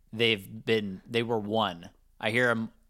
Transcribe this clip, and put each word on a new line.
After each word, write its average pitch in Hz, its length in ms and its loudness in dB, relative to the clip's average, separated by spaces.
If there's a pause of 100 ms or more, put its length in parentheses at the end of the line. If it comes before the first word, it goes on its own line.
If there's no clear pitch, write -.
(120)
they've 110 520 0
been, 104 360 0 (100)
they 117 140 0
were 113 140 -2
one. 101 500 -2 (320)
I 110 100 0
hear 123 200 4
'em 113 200 0 (180)